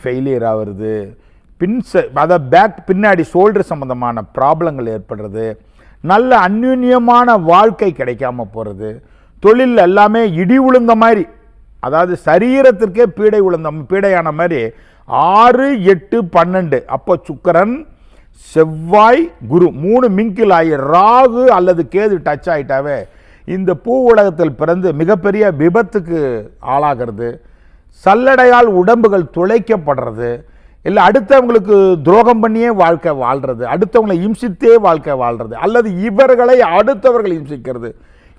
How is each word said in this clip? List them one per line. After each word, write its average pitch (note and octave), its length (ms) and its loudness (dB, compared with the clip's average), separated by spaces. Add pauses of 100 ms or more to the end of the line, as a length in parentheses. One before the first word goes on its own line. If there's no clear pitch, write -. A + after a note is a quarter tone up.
ஃபெயிலியர் B2+ 500 -4
ஆகுறது, G#2+ 420 -6 (680)
பின்ச-, F#3 440 -2 (180)
அதாவது D#3+ 300 0
பேக் G3 260 2 (100)
பின்னாடி F#3+ 420 0
ஷோல்டர் G3 400 0
சம்பந்தமான B2 520 -6 (140)
ப்ராப்ளங்கள் C#3+ 580 -2
ஏற்படுறது, G#2+ 500 -12 (680)
நல்ல A#3+ 200 2 (160)
அந்யுன்யமான B3 880 2 (140)
வாழ்க்கை G3+ 480 2
கிடைக்காம B2 560 -6
போறது, G#2+ 360 -10 (540)
தொழில் A#3+ 320 4 (100)
எல்லாமே G#3 360 2 (200)
இடி A#3 240 2
உளுந்த A#3+ 360 2
மாதிரி, A3+ 220 2 (600)
அதாவது E3+ 260 0 (140)
சரீரத்திற்கே A3+ 800 2 (120)
பீடை G#3+ 300 2
உளுந்த, D#3+ 220 -4 (220)
பீடையான F#3 480 0
மாதிரி E3+ 220 -2 (720)
ஆறு, B3 340 4 (260)
எட்டு, F#3+ 240 -4 (180)
பன்னெண்டு. E3+ 440 0 (160)
அப்போ F3+ 180 -4 (140)
சுக்கிரன், F3 480 -2 (800)
செவ்வாய், E3+ 680 2 (300)
குரு E3+ 160 4 (160)
மூணு A#3+ 240 0 (100)
மிங்கிள் G#3+ 400 -2
ஆகி E3 160 0 (200)
ராகு A#3 500 2 (140)
அல்லது F3+ 240 0 (120)
கேது G#3 220 0 (120)
டச் D3 260 -4
ஆயிட்டாவே, C#3 440 -4 (580)
இந்த F#3+ 160 -2 (140)
பூ A#3 80 -2 (160)
உலகத்தில் F3 500 0
பிறந்து F3 300 -2 (120)
மிகப்பெரிய G3+ 420 -2 (180)
விபத்துக்கு F3 580 -2 (540)
ஆளாகிறது, A#2+ 560 -4 (760)
சல்லடையால் B3 680 4 (120)
உடம்புகள் G3+ 560 0
துளைக்கப்படுறது, D3 920 -2 (560)
இல்ல G3+ 120 0 (100)
அடுத்தவங்களுக்கு A3+ 680 2 (300)
துரோகம் A3 360 4
பண்ணியே A3+ 260 -2 (140)
வாழ்க்கை E3+ 300 0 (100)
வாழ்றது, B2+ 400 -4 (100)
அடுத்தவங்களை G3 440 0 (100)
இம்சித்தே A3+ 480 2 (120)
வாழ்க்கை D3+ 360 -2
வாழ்றது, A#2 320 -6 (100)
அல்லது A3+ 240 0 (200)
இவர்களை B3 500 4 (180)
அடுத்தவர்கள் G#3+ 600 0
இம்சிக்கிறது, B2+ 520 -12 (480)